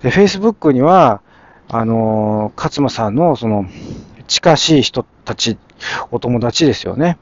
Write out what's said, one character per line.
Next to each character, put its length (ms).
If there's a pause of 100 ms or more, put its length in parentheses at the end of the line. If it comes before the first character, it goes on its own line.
で、 80
Facebook 600
に 100
は、 400 (460)
あ 160
の、 720
勝 260
間 80
さ 180
ん 60
の、 220
そ 120
の、 160 (640)
近 300
し 240
い 20
人 220 (200)
た 100
ち、 220 (540)
お 80
友 220
達 260
で 80
す 120
よ 100
ね。 260